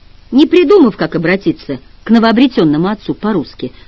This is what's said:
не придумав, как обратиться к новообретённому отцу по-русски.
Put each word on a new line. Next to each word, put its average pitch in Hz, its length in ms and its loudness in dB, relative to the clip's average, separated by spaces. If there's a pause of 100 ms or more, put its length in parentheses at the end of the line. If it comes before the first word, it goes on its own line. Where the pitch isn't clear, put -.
(320)
не 269 140 2
придумав, 330 500 2
как 160 200 -6
обратиться 170 640 -4 (240)
к - 60 -14
новообретённому 220 800 2
отцу 214 260 -6
по-русски. 175 600 -6 (140)